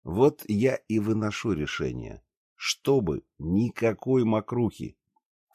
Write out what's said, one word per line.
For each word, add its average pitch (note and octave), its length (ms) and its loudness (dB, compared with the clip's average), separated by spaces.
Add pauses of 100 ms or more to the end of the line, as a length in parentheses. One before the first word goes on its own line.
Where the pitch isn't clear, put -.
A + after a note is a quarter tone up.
Вот B2 460 2
я G#2+ 280 2
и A2 220 -2
выношу G#2+ 540 -2
решение, B1+ 720 -6 (340)
чтобы A2 640 0 (160)
никакой A2+ 840 0
мокрухи. A2 720 -2 (580)